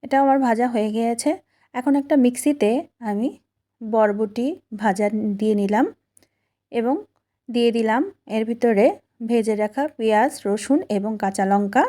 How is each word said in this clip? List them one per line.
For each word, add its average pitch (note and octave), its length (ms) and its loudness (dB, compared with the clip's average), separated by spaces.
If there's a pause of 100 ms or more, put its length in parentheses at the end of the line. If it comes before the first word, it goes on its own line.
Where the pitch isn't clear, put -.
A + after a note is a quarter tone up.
এটা - 200 -2
আমার C4+ 160 4
ভাজা A#3+ 340 0
হয়ে G#3+ 220 0
গিয়েছে। A#3 360 -2 (420)
এখন B3+ 280 0
একটা C#4 220 0
মিক্সিতে B3 460 0 (400)
আমি G#3 180 -2 (540)
বরবটি A3 640 0 (360)
ভাজা G#3 260 0 (320)
দিয়ে G#3+ 220 0
নিলাম G#3+ 240 0 (840)
এবং A#3+ 240 -2 (540)
দিয়ে A#3 220 2
দিলাম A3+ 300 0 (340)
এর A3 140 0
ভিতরে A#3 360 2 (440)
ভেজে A3 260 0
রাখা G#3+ 280 -2 (140)
পেঁয়াজ, A3 340 2 (140)
রসুন G#3+ 340 0 (180)
এবং G3+ 140 -4 (100)
কাঁচা G3 240 -2
লঙ্কা। G3+ 440 2